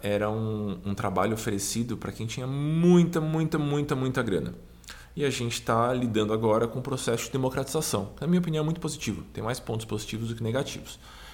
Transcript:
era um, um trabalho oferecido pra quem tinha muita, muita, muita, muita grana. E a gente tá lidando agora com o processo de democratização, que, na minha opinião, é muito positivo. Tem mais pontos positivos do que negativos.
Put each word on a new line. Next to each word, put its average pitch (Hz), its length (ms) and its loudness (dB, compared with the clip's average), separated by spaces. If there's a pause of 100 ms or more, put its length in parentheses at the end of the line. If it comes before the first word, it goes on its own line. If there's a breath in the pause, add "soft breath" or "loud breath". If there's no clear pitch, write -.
era 104 260 0
um, 107 540 -4
um 101 100 -2
trabalho 101 400 0
oferecido 110 600 -2
pra - 160 -6
quem 110 160 -6
tinha 127 180 -6
muita, 165 760 6
muita, 160 360 2
muita, 147 380 2
muita 131 260 0
grana. 80 320 0 (640 loud breath)
E 147 100 0
a 135 40 2
gente 117 320 -2
tá 120 320 2
lidando 110 380 2
agora 113 360 4
com 127 120 -6
o - 20 -4
processo 120 440 -2
de - 60 -10
democratização, 131 840 0
que, - 60 -14
na 147 60 -2
minha 175 120 6
opinião, 160 220 0
é 151 40 0
muito 165 140 0
positivo. 135 440 -4 (100)
Tem 107 100 -6
mais 120 160 -2
pontos 113 260 -4
positivos 110 440 -6
do 117 60 -6
que 113 80 -6
negativos. - 560 -4 (340 loud breath)